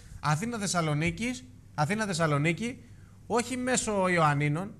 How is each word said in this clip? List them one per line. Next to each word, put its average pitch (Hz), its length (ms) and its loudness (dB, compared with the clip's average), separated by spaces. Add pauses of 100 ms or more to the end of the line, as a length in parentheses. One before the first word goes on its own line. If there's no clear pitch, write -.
(200)
Αθήνα-Θεσσαλονίκης, 175 1300 0 (300)
Αθήνα-Θεσσαλονίκη, 170 1080 0 (440)
όχι 240 300 0
μέσω 226 500 0
Ιωαννίνων, 151 720 2